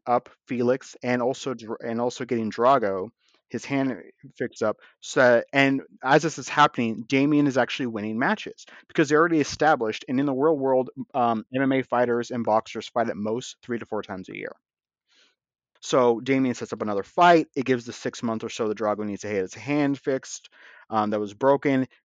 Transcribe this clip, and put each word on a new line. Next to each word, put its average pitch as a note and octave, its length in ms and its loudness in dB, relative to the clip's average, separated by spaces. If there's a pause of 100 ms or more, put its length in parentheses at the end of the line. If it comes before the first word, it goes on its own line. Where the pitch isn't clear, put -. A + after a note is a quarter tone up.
up A#2+ 240 0 (180)
Felix B2 540 -2
and B2 200 0
also B2+ 320 -4
Dr-, A2+ 300 -10
and A#2 160 -4
also B2 240 -4
getting A2+ 260 -2
Drago, A2 600 2 (400)
his A#2+ 140 -8
hand C3+ 300 -2 (440)
fixed - 240 -8
up. G#2+ 160 -2 (220)
So, B2 420 4 (100)
and C#3 300 2 (200)
as C#3+ 200 4
this D#3+ 160 -4
is C3 100 -12
happening, A#2+ 580 0
Damien D3 400 2
is C3 120 0
actually B2 300 -2
winning A2 300 -6
matches - 460 -4 (240)
because D3+ 200 0
they D3+ 80 4
already E3 240 4
established, C3+ 680 0
and C3 100 0
in C#3 60 2
the C#3+ 80 0
real D3 240 2
world, C3 340 2 (220)
um, A#2 320 0 (100)
M C3 80 0
M C3+ 100 2
A C3 100 2
fighters A#2+ 480 0
and A#2+ 140 -4
boxers G#2+ 440 0
fight A2+ 220 -2
at D#2+ 60 -6
most A2 460 -6
three A#2 160 -6
to A2 80 -14
four G#2 160 -6
times F#2+ 260 -12
a G2+ 80 -14
year. - 200 -12 (1200)
So B2 400 2
Damien C3 340 0
sets - 180 -12
up A2+ 100 -8
another G#2+ 200 -4
fight. F3 540 4
It B2+ 100 -2
gives B2 180 0
the A#2+ 80 -12
six - 300 -10
month A2+ 220 -4
or A2 60 -8
so A2+ 180 -4
that G#2 100 -4
Drago G#2 260 -2
needs G2+ 180 -8
to G#2 60 -10
get G2+ 140 -2
his F2+ 120 -8
hand C#3 440 -2
fixed, - 500 -6 (400)
um, G#2+ 220 0
that G#2+ 100 -2
was G#2 140 -8
broken. C3+ 520 2 (180)